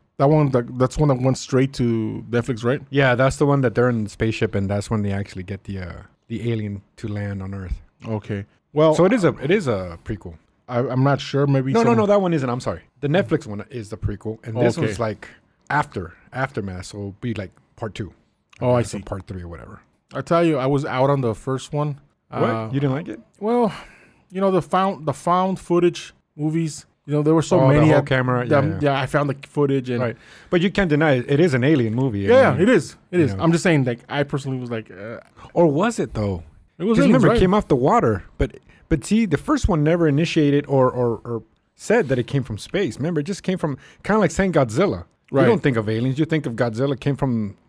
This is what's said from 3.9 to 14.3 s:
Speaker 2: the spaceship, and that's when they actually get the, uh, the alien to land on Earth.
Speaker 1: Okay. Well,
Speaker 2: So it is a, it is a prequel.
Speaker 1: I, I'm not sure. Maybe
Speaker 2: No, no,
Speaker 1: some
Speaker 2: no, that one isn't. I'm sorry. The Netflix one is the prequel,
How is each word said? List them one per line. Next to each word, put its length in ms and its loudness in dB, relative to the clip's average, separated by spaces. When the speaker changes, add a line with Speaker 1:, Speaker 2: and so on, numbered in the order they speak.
Speaker 2:
the 60 -8
spaceship, 440 -2
and 160 -2
that's 200 -4
when 120 0
they 80 -2
actually 320 -6
get 220 -12
the, 160 -10
uh, 120 -12
the 240 -4
alien 300 -6
to 100 -10
land 340 -6
on 120 -10
Earth. 260 -8
Speaker 1:
Okay. 380 -6
Well, 200 4
Speaker 2:
So 100 4
it 80 4
is 120 0
a, 140 2
it 120 -4
is 180 0
a 340 -4
prequel. 320 -10
Speaker 1:
I, 120 -4
I'm 260 0
not 160 2
sure. 260 -2
Maybe 280 0
Speaker 2:
No, 80 4
no, 80 4
Speaker 1:
some 80 4
Speaker 2:
no, 80 2
that 160 4
one 100 0
isn't. 160 0
I'm 120 -4
sorry. 200 -6
The 80 -2
Netflix 380 0
one 220 -10
is 220 -12
the 80 -12
prequel, 460 -6